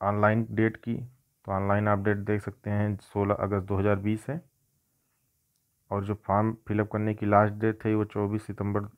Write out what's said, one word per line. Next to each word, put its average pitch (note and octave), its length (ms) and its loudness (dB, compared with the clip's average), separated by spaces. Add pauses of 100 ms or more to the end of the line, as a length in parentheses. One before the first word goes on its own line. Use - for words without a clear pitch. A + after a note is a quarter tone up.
ऑनलाइन G#2 500 2
डेट A2 260 0
की, A#2 180 -6 (500)
तो - 60 -8
ऑनलाइन G2+ 360 2
आप G#2 120 4
डेट G2+ 180 0
देख G#2 240 -2
सकते - 280 -10
हैं G#2 280 0
सोलह G2+ 380 -2
अगस्त G2 320 -2
दो G2+ 100 0
हज़ार G2+ 180 2
बीस G#2 340 -4
है E3 120 -8 (1500)
और G2+ 120 -2
जो G#2 100 -4
फॉर्म G#2+ 440 0 (100)
फिलअप G#2 240 -2
करने G#2+ 220 -2
की G#2 120 -6
लास्ट G#2 280 4
डेट G#2+ 320 -2
है A2 100 2
वो G#2+ 100 0
चौबीस G#2 380 -4
सितंबर G2+ 380 -4 (160)